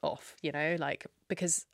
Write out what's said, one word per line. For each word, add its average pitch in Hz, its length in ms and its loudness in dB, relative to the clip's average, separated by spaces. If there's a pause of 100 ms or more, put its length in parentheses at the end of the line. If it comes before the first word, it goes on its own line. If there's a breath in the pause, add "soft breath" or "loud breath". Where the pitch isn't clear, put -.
off," - 400 -2
you 151 100 0
know, 151 280 2
like, 143 260 0 (220)
because - 460 0